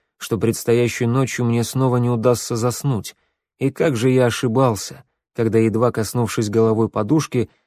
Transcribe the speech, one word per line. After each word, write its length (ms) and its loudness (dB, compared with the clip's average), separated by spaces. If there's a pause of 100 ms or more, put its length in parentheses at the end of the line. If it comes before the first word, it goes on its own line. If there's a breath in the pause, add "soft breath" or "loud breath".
(180)
что 200 -4
предстоящей 680 0
ночью 400 0
мне 180 0
снова 340 0
не 120 2
удастся 480 0
заснуть, 580 -4 (420)
и 120 -2
как 260 0
же 140 0
я 160 4
ошибался, 800 0 (280)
когда, 260 0
едва 320 2
коснувшись 580 -4
головой 400 2
подушки, 600 -2 (180 soft breath)